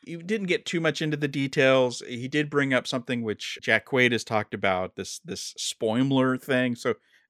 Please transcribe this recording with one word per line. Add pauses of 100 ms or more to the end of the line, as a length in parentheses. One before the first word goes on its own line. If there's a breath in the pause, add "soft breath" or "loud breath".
You
didn't
get
too
much
into
the
details.
He
did
bring
up
something
which
Jack
Quaid
has
talked
about,
this,
this
Spoimler
thing.
So (360 soft breath)